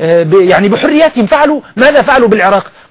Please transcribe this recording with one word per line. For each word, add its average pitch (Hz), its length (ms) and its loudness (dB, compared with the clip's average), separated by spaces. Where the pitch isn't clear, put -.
آه، 170 220 0
ب-، 160 100 -2
يعني 185 200 0
بحرياتهم. 302 560 -2
فعلوا 294 360 -2
ماذا 277 260 2
فعلوا 262 260 0
بالعراق؟ 196 440 -2